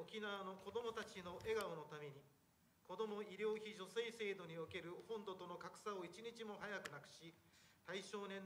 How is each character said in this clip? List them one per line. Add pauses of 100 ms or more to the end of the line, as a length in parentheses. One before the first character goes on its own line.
沖
縄
の
子
ど
も
た
ち
の
笑
顔
の
た
め
に、 (640)
子
ど
も
医
療
費
助
成
制
度
に
お
け
る (160)
本
土
と
の
格
差
を
一
日
も
早
く
な
く
し、 (560)
対
象
年